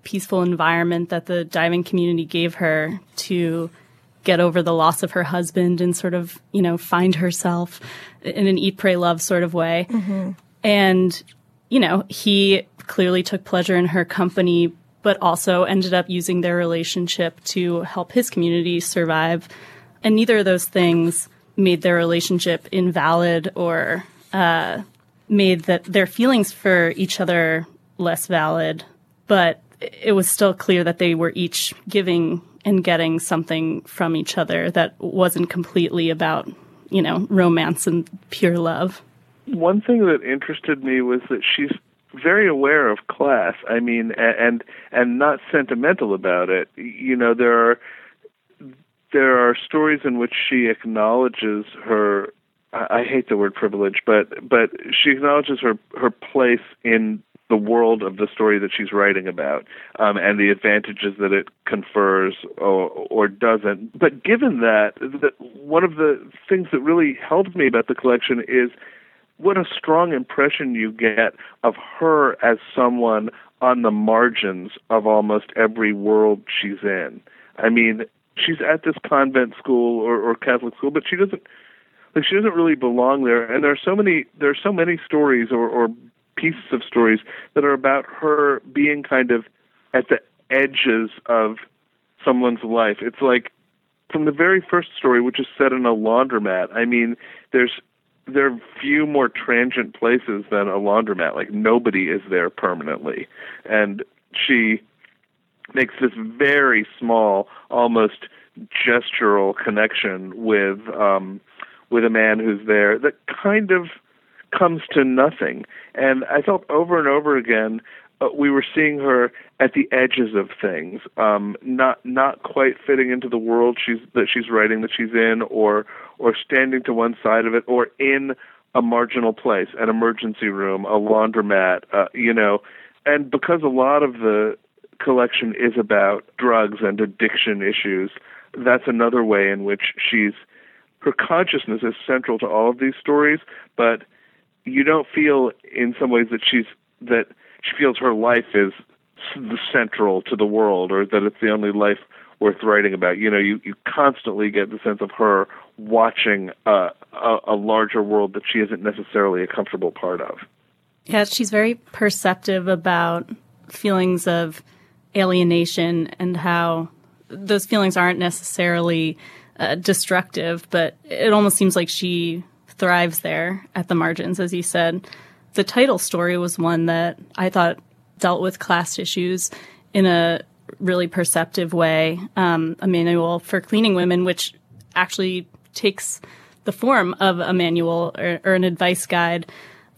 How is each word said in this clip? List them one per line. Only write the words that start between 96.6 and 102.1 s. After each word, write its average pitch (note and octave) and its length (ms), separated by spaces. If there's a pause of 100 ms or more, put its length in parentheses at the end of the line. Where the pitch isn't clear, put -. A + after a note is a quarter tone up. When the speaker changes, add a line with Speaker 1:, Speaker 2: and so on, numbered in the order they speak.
Speaker 3:
I A#2 120
mean, A#2 320 (340)
there's, B2 300 (440)
there C#3 220
are A#2+ 140 (180)
few D3 260
more C#3 220
transient A#2+ 720
places A#2 500
than G2+ 200
a G2 100
laundromat. G2+ 560
Like, - 160
nobody G#2+ 540
is F2+ 240